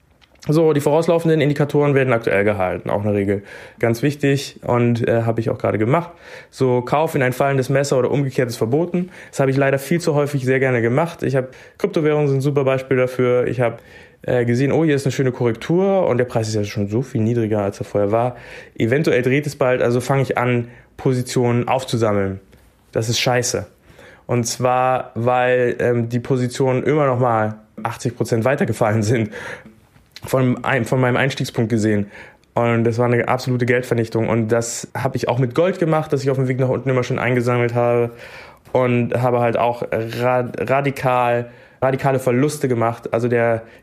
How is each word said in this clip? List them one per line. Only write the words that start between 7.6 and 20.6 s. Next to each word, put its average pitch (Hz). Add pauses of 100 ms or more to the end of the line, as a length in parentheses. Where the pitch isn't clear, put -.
Messer 139
oder 123
umgekehrtes 131
verboten. 175 (220)
Das -
habe 135
ich 131
leider 135
viel 165
zu 160
häufig 143
sehr 131
gerne 127
gemacht. 135
Ich 131
habe, 131 (300)
Kryptowährungen 151
sind 139
ein 131
super 143
Beispiel 131
dafür. 123
Ich 120
habe 117 (480)
äh, 123
gesehen, 120
oh, 156
hier 147
ist 139
eine 127
schöne 127
Korrektur 175
und 123
der 123
Preis 113
ist 110
ja 104
schon 101
so 107
viel 123
niedriger, 110
als 101
er 101
vorher 101
war. 120 (400)
Eventuell 127
dreht 135
es 139
bald, 127
also 120
fange 135
ich 123
an, 120 (280)